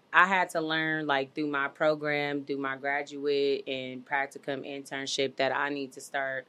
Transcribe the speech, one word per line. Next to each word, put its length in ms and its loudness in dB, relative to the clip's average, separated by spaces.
I 140 8
had 240 2
to 100 -2
learn, 460 0
like, 280 2
through 120 -2
my 220 0
program, 760 0
through 140 -4
my 180 -2
graduate 920 0
and 360 -6
practicum 640 -4
internship, 680 -4
that 200 2
I 120 0
need 240 -6
to 80 -16
start 480 -6